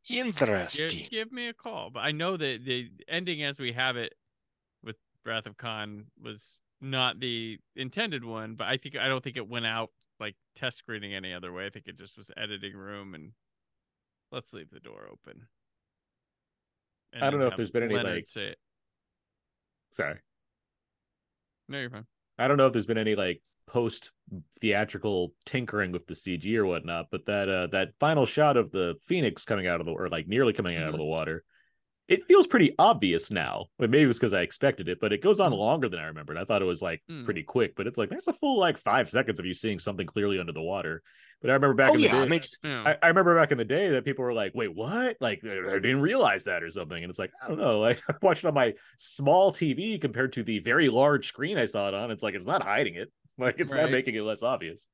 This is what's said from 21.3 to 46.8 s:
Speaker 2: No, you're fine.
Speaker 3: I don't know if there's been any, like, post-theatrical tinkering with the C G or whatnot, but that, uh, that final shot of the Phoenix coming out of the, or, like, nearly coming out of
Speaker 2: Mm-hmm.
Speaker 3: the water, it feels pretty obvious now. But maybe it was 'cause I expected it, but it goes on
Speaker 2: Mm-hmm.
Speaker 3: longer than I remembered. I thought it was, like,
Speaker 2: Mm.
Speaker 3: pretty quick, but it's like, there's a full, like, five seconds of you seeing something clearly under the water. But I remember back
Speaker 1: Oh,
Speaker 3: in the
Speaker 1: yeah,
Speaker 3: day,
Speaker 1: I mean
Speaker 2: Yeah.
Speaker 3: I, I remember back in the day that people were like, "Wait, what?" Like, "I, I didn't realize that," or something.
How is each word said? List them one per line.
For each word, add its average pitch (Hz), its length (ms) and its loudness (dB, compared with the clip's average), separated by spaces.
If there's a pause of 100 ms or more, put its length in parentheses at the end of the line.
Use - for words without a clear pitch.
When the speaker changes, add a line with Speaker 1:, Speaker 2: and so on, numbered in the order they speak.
Speaker 2:
No, 139 120 -8
you're 123 100 -6
fine. 117 160 -16 (320)
Speaker 3:
I 127 100 2
don't 143 100 6
know 135 100 8
if 120 60 4
there's 107 120 2
been 110 120 0
any, 107 180 2
like, 92 260 -2 (240)
post-theatrical 104 1700 -2 (120)
tinkering 104 460 -2
with 87 160 -6
the 82 80 -12
C 90 220 -6
G 101 200 -2
or 104 80 4
whatnot, 85 460 -4
but 92 140 -8
that, 101 240 0
uh, 90 180 0
that 95 220 0 (100)
final 147 260 4
shot 147 300 4
of 117 160 2
the 87 320 0
Phoenix 156 400 0
coming 98 240 -2
out 87 140 0
of 80 60 -6
the, 82 40 -4
or, 85 180 -4
like, 82 180 -4
nearly 113 260 4
coming 90 240 -2
out 80 60 -4
of 78 60 -4
Speaker 2:
Mm-hmm. 78 100 -4
Speaker 3:
the 76 60 -4
water, 80 380 -4 (640)
it - 180 2
feels 370 220 10
pretty 185 320 6
obvious 104 520 4
now. 64 360 -4 (100)
But 117 120 2
maybe 143 140 8
it 139 40 8
was 120 120 2
'cause 104 140 2
I 92 80 2
expected 95 460 0
it, 90 140 -4
but 104 100 0
it 104 100 -2
goes 196 200 4
on 170 100 4
Speaker 2:
Mm-hmm. 101 80 -2
Speaker 3:
longer 127 300 2
than 90 100 -6
I 78 60 -8
remembered. 78 320 -10
I 95 80 -4
thought 104 160 2
it 95 40 2
was, 87 160 -2
like, 82 280 -6
Speaker 2:
Mm. 147 160 -12
Speaker 3:
pretty 85 180 -4
quick, 110 320 0
but 98 120 -4
it's - 100 -6
like, 107 120 -2
there's 349 200 -6
a - 40 -2
full, 277 260 0
like, 175 180 2
five 120 320 2
seconds 113 300 0
of 90 60 -8
you 92 80 -4
seeing 104 260 -4
something 95 280 -6
clearly 101 320 -2
under 85 140 -6
the 80 80 -8
water. 82 420 -6 (380)
But 123 100 2
I - 20 6
remember 139 220 4
back 135 160 8
Speaker 1:
Oh, 311 40 8
Speaker 3:
in 311 60 4
the 277 60 6
Speaker 1:
yeah, - 60 4
Speaker 3:
day, 135 80 4
Speaker 1:
I 135 80 4
mean 165 120 4 (220)
Speaker 2:
Yeah. 135 240 -6
Speaker 3:
I, 151 180 2
I - 40 8
remember 175 260 6
back 156 160 6
in 127 80 2
the 117 60 0
day 170 240 0
that 131 160 2
people 135 200 -4
were 123 80 -2
like, 104 220 -2
"Wait, 110 180 -4
what?" 214 480 -4
Like, 107 240 -2
"I, 95 300 -4
I 98 40 2
didn't 127 220 2
realize 160 440 2
that," 87 180 -2
or 82 80 -10
something. 85 320 -8